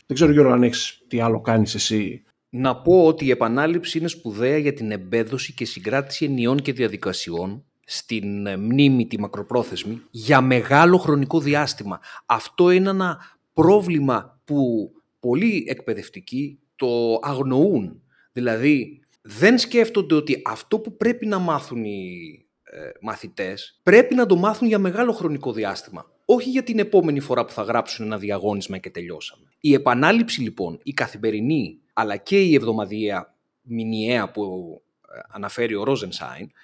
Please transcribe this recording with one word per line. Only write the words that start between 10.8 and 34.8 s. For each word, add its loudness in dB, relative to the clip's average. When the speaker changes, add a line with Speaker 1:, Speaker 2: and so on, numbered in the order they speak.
Speaker 2:
χρονικό 0
διάστημα. -4
Αυτό 2
είναι 4
ένα -4
πρόβλημα 2
που -2
πολλοί 0
εκπαιδευτικοί -8
το 0
αγνοούν. 0
Δηλαδή, 0
δεν 4
σκέφτονται 0
ότι 0
αυτό -4
που -14
πρέπει -2
να -2
μάθουν -4
οι, -12
ε, -16
μαθητές, -10
πρέπει 8
να 2
το 6
μάθουν 0
για 2
μεγάλο 0
χρονικό -4
διάστημα. -8
Όχι 2
για -2
την -2
επόμενη 2
φορά -2
που -20
θα -8
γράψουν -4
ένα -6
διαγώνισμα -4
και -14
τελειώσαμε. -14
Η 4
επανάληψη, 2
λοιπόν, -8
η -12
καθημερινή, -4
αλλά -4
και 0
η 4
εβδομαδιαία, -2
μηνιαία -4
που, -8